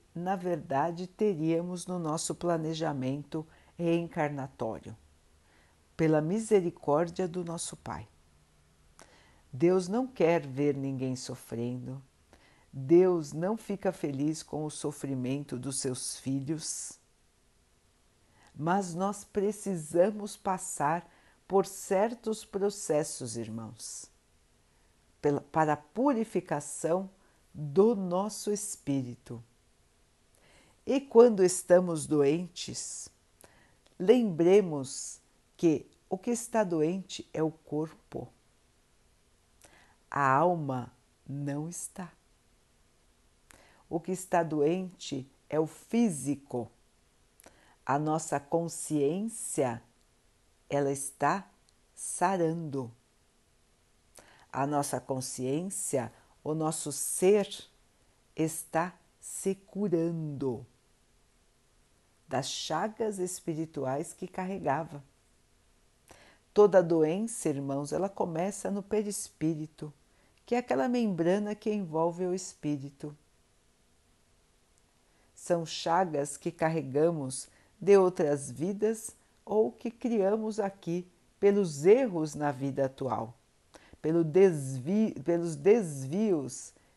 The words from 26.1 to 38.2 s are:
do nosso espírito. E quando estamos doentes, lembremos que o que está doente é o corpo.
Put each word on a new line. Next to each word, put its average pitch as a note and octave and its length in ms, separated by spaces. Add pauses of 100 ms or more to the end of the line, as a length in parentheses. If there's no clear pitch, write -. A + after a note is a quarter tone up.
do F3+ 420
nosso G3 560
espírito. B2+ 920 (1400)
E C4 140
quando A3+ 440
estamos F3 640
doentes, D3+ 1040 (880)
lembremos F3+ 1200 (360)
que D#3 300 (240)
o F#3+ 80
que A#3+ 140
está A#3 320
doente E3+ 680
é D#3 100
o D#3 80
corpo. - 800 (1800)